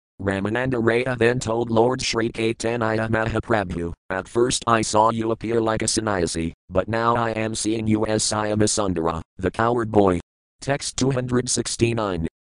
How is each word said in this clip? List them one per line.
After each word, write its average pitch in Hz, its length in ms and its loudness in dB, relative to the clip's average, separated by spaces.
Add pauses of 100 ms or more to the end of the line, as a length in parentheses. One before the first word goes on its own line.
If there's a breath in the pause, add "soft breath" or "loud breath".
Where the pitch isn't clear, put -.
(200)
Ramananda 104 580 -2
Raya 117 400 2
then 120 220 2
told 117 300 -2
Lord 120 320 4
Sri 113 280 0
Caitanya 113 800 -2
Mahaprabhu, 107 840 -2 (160)
"At 95 180 -4
first 123 380 2
I 113 160 0
saw 110 300 2
you 113 200 -2
appear 113 300 -2
like 110 220 -2
a 110 40 -2
sannyasi, 85 680 -2 (160)
but 92 180 0
now 117 280 2
I 117 160 0
am 110 220 -4
seeing 110 320 -2
you 107 220 2
as 110 160 0
Syamasundara, 104 1000 0 (160)
the 92 140 -2
coward 117 400 0
boy." 95 280 6 (400)
Text - 380 -4
two 131 140 2
hundred 123 380 0
sixty-nine. 110 800 0 (140)